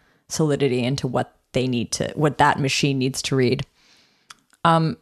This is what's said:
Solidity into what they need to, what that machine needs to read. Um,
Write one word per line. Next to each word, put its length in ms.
Solidity 540
into 240
what 300
they 140
need 260
to, 220
what 240
that 220
machine 380
needs 240
to 140
read. 280
Um, 380